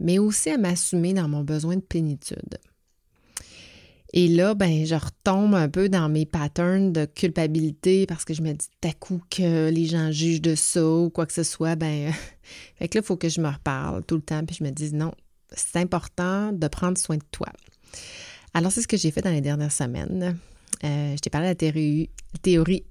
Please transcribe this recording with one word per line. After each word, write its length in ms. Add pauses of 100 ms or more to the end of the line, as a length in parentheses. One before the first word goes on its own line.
mais 180
aussi 300
à 80
m'assumer 560
dans 160
mon 160
besoin 320
de 40
plénitude. 800 (1500)
Et 140
là, 280
ben, 300
je 100
retombe 600
un 140
peu 180
dans 220
mes 160
patterns 680
de 140
culpabilité 1000
parce 200
que 80
je 80
me 100
dis 160
tout 220
à 20
coup 380
que 400
les 160
gens 260
jugent 300
de 140
ça 300
ou 240
quoi 160
que 80
ce 100
soit. 340
Ben, 340 (320)
<laughs> 320
fait 140
que 80
là, 60
il 40
faut 80
que 140
je 100
me 80
reparle 560
tout 120
le 60
temps 240
puis 140
je 60
me 60
dise 220
non, 200 (400)
c'est 260
important 720
de 160
prendre 300
soin 180
de 160
toi. 180 (1040)
Alors, 200
c'est 80
ce 60
que 100
j'ai 140
fait 100
dans 100
les 80
dernières 320
semaines. 640 (460)
Euh, 320
je 60
t'ai 80
parlé 180
de 40
la 40
théorie, 540 (320)
théorie 500